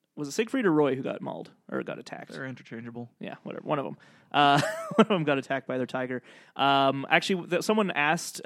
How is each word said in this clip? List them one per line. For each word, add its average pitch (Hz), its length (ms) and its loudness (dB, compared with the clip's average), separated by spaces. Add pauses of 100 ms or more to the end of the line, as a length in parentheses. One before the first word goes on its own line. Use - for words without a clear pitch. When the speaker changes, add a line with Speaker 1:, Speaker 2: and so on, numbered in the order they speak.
(160)
Speaker 1:
was 147 120 -8
it - 40 -10
Siegfried 240 320 -2
or 175 80 6
Roy 147 220 4
who 131 80 -6
got - 180 -6
mauled - 300 -10 (200)
or 131 120 -4
got - 160 -8
attacked? - 340 -14
Speaker 2:
They're 135 140 -10
interchangeable. 120 640 -14 (100)
Speaker 1:
Yeah, - 220 -12
whatever. - 240 -10
One 151 120 0
of 135 80 -4
'em. - 100 -10 (360)
Uh, 143 300 6 (160)
<laughs> 622 160 -10
one 220 120 8
of - 40 -2
'em 170 140 2
got 143 120 2
attacked 135 300 -4
by 131 100 -4
their 127 100 -2
tiger. 127 360 -6 (340)
Um, 139 540 4
actually, 175 380 2
th-, 170 160 0
someone 214 260 2
asked, 156 560 0